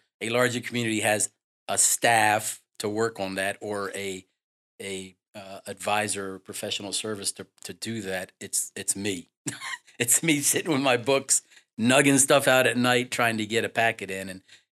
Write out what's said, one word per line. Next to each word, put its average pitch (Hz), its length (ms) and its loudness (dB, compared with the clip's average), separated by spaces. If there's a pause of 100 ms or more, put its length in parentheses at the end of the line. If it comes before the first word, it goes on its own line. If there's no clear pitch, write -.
(220)
a 110 80 -6
larger 120 320 0
community 113 400 -2
has 107 280 0 (380)
a 98 100 -4
staff 107 840 2 (180)
to 110 80 -2
work 110 320 -2
on 95 160 -4
that 98 240 -2
or 101 340 -6
a, 95 320 -8 (560)
a, 95 340 -10 (200)
uh, 98 320 -14
advisor, 101 720 -4
professional 101 540 -8
service 101 400 -4
to, - 140 -14 (160)
to 98 100 -12
do 113 280 -8
that, 95 380 -6
it's, - 360 -6
it's - 200 -12
me. 98 340 -6 (160)
<laughs> - 60 -10 (480)
It's - 240 0
me 156 160 4
sitting 160 320 0
with 139 100 2
my 131 160 4
books, 135 460 0 (340)
nugging 139 400 6
stuff 139 300 6
out 131 180 6
at 117 100 2
night, 123 360 2
trying 117 260 0
to 107 80 -2
get 107 180 0
a 101 60 0
packet 113 400 0
in. 95 200 -8
And, 95 120 -14 (320)